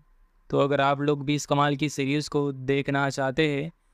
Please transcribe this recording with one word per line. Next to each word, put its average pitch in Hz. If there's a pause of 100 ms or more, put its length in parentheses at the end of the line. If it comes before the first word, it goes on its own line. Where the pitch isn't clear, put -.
(500)
तो 139
अगर 139
आप 139
लोग 143
भी 147
इस 143
कमाल 147
की 147
सीरीज़ 143
को 143
देखना 139
चाहते 135
हैं 147 (240)